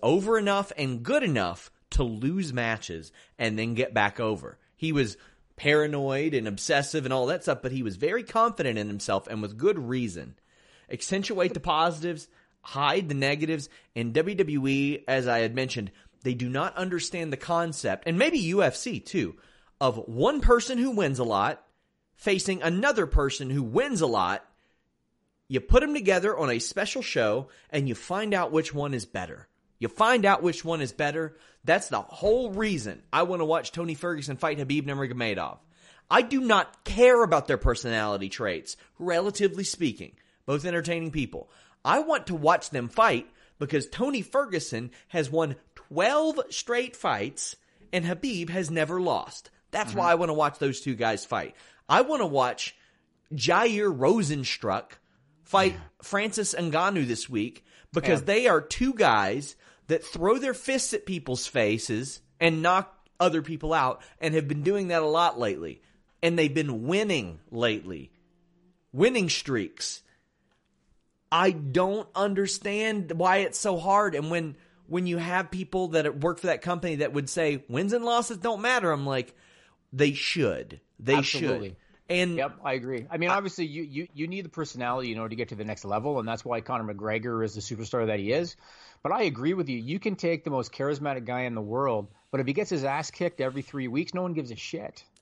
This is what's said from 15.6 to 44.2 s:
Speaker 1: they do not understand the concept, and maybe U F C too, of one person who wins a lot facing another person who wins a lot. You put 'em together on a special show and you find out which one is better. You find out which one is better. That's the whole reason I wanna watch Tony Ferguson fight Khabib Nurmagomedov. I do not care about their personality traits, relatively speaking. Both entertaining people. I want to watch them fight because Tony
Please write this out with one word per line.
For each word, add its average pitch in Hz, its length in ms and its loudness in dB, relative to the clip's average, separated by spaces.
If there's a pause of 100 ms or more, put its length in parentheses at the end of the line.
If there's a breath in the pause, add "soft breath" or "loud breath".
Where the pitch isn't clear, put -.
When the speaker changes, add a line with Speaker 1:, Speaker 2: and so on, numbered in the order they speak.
Speaker 1:
they 131 100 0
do 123 160 -2
not 147 280 -2
understand 175 540 -4
the 165 60 -4
concept, 165 680 -2
and 170 100 2
maybe 302 220 2
U 185 240 2
F 131 120 4
C - 240 -6
too, 113 360 -4 (440 soft breath)
of 135 180 2
one 214 440 0
person 247 360 6
who 254 140 0
wins 151 280 0
a 123 40 2
lot 110 400 2 (520)
facing 190 460 0
another 185 460 2
person 135 420 2
who 139 140 0
wins 190 380 0
a 151 60 4
lot. 101 380 0 (1000)
You 135 120 0
put 262 240 6
'em 294 100 0
together 190 440 2
on 151 120 0
a 120 100 0
special 202 420 -4
show 123 480 0 (220 loud breath)
and 139 180 0
you 110 60 -2
find 202 380 -4
out 170 180 0
which 156 220 2
one 143 200 -4
is 110 120 -4
better. 90 420 -10 (320)
You 117 80 -2
find 226 380 4
out 185 180 4
which 170 200 0
one 165 180 -2
is 131 120 -4
better. 151 420 -2 (280 soft breath)
That's 180 260 2
the 107 120 -2
whole 220 500 0
reason 180 500 -2 (100)
I 151 120 4
wanna 175 220 0
watch 160 260 0
Tony 165 240 -4
Ferguson 147 420 -6
fight 151 220 -2
Khabib 143 260 0
Nurmagomedov. 120 720 -4 (520 soft breath)
I 208 120 6
do 254 200 2
not 214 420 2
care 240 400 8
about 156 240 2
their 135 100 2
personality 107 720 0
traits, 92 480 -6 (220 soft breath)
relatively 185 640 0
speaking. 123 500 -4 (320 soft breath)
Both 143 200 -2
entertaining 170 460 -2
people. - 380 -6 (340 soft breath)
I 254 160 4
want 311 280 0
to 180 80 -4
watch 156 340 4
them 123 200 -4
fight 151 380 2 (320 soft breath)
because 143 280 -2
Tony 262 340 -2